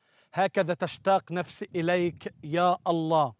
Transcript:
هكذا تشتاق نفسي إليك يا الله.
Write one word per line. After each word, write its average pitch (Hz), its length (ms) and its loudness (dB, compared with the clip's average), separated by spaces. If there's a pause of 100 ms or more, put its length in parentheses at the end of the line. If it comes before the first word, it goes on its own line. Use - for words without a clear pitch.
(340)
هكذا 185 400 0
تشتاق 190 580 0
نفسي - 440 -6
إليك 175 580 -2 (100)
يا 175 340 2 (100)
الله. 160 520 2